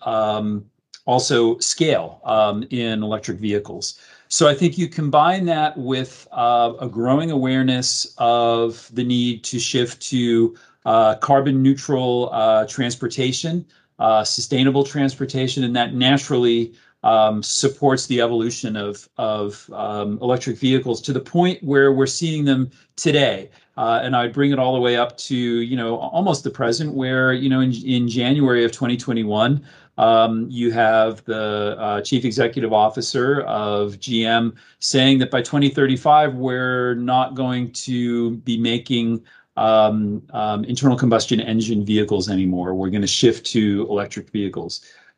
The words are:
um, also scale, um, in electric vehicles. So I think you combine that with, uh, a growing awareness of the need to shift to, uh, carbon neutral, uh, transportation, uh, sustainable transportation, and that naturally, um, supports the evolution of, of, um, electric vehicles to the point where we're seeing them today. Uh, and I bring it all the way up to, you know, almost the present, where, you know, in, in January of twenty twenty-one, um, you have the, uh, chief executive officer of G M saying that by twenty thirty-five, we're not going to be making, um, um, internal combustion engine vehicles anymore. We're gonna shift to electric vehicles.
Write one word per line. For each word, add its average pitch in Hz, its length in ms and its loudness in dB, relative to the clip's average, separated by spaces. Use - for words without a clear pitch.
um, 107 640 -2
also 120 540 2
scale, 107 640 -2
um, 107 460 2
in 113 320 -4
electric 107 340 -6
vehicles. 104 600 -6
So 151 220 2
I 147 60 2
think 170 220 0
you 170 120 -2
combine 160 560 2
that 151 320 -2
with, 131 560 -6
uh, 120 480 2
a 127 80 -8
growing 127 420 0
awareness 131 840 -2
of 117 760 0
the 120 120 -4
need 120 420 0
to 123 140 -6
shift 123 500 -2
to, 117 480 2
uh, 113 300 4
carbon 135 460 2
neutral, 131 720 2
uh, 110 320 4
transportation, 127 1000 -4
uh, 110 240 4
sustainable 135 600 0
transportation, 135 800 -2
and 120 120 -2
that 120 180 -2
naturally, 123 800 2
um, 110 400 2
supports 135 640 0
the 123 120 -2
evolution 117 560 -2
of, 104 320 -8
of, 104 540 -6
um, 104 500 -6
electric 123 360 -2
vehicles 127 440 0
to - 120 -6
the 127 60 -4
point 180 440 0
where 139 300 4
we're 135 140 2
seeing 156 380 -4
them 131 260 0
today. 135 540 0
Uh, 117 240 0
and 127 140 -2
I 120 120 2
bring 143 240 2
it 139 60 0
all 127 160 2
the 127 60 0
way 120 180 2
up 120 200 -2
to, - 180 -6
you 120 400 -2
know, 113 220 -4
almost 170 460 -2
the 135 60 -6
present, 139 460 -4
where, 131 380 0
you 131 160 -2
know, 131 100 2
in, 127 140 2
in 123 220 0
January 123 580 2
of 117 60 0
twenty 120 260 -4
twenty-one, 117 640 0
um, 113 520 4
you 120 220 0
have 110 540 2
the, 107 520 -4
uh, 104 240 -4
chief 123 240 -2
executive 117 480 -2
officer 123 680 0
of 104 580 -4
G 113 260 -2
M 117 300 0
saying 135 400 4
that 127 100 0
by 123 140 0
twenty 143 260 2
thirty-five, 143 640 4
we're 127 640 -2
not 127 400 0
going 123 380 -2
to 120 640 -2
be 117 200 -4
making, 117 640 -2
um, 107 760 2
um, 107 320 -4
internal 123 340 2
combustion 113 420 2
engine 110 460 -2
vehicles 104 440 0
anymore. 92 440 0
We're 95 160 -2
gonna 101 180 -2
shift - 400 2
to 104 420 0
electric 101 420 -6
vehicles. 92 520 -6